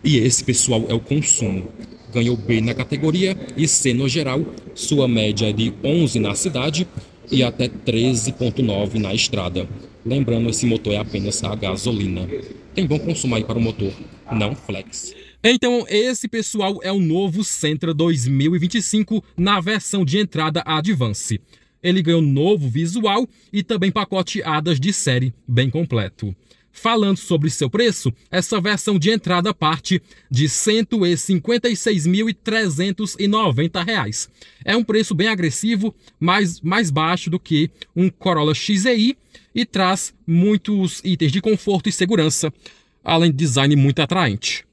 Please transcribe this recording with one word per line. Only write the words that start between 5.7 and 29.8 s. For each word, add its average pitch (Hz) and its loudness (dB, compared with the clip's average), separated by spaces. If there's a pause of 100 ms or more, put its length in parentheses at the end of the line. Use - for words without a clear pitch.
onze 143 2
na 101 0
cidade 151 -2 (420)
e 127 4
até 120 -2
treze 120 0
ponto 123 -2
nove 104 -2
na 101 -2
estrada. 92 -2 (360)
Lembrando, 117 0
esse 117 -2
motor 110 0
é - 0
apenas 101 -4
a 104 -4
gasolina. 98 -4 (460)
Tem 190 0
bom 147 0
consumo 139 -2
aí 110 0
para 117 -4
o 117 2
motor, 104 -2 (400)
não 107 0
flex. - -10 (300)
Então, 240 4
esse, 233 0
pessoal, 208 -2
é 185 -4
o 202 0
novo 180 0
Sentra 156 -2
dois 151 2
mil 151 2
e - 0
vinte 175 0
e 196 0
cinco 214 0 (140)
na 190 2
versão 196 0
de 151 2
entrada 160 -2
Advance. 151 -2 (400)
Ele 180 2
ganhou 165 2
novo 147 2
visual 202 0 (240)
e 202 0
também 196 0
pacote 190 -2
hadas 156 0
de 180 0
série 127 0 (140)
bem 127 2
completo. 110 -4 (360)
Falando 214 2
sobre 147 0
seu 135 -2
preço, 202 0 (180)
essa 185 0
versão 202 0
de 180 2
entrada 185 0
parte 160 0 (300)